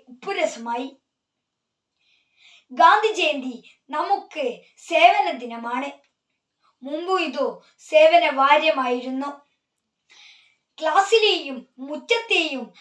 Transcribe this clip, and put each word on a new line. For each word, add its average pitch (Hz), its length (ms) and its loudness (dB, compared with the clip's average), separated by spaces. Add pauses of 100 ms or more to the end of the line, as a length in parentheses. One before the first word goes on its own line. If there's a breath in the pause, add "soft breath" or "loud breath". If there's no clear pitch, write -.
ഉപ്പുരസമായി. 262 880 -8 (1800 soft breath)
ഗാന്ധി 392 420 4
ജയന്തി 269 640 -6 (120)
നമുക്ക് 311 680 -6 (280 soft breath)
സേവന 339 420 4
ദിനമാണ്. 247 600 -8 (920)
മുമ്പ് 349 380 -4
ഇതു 269 440 -6 (140 soft breath)
സേവന 320 520 6
വാര്യമായിരുന്നു. 269 1200 0 (1300 soft breath)
ക്ലാസ്സിലെയും 330 880 0 (100)
മുറ്റത്തെയും 302 1040 -4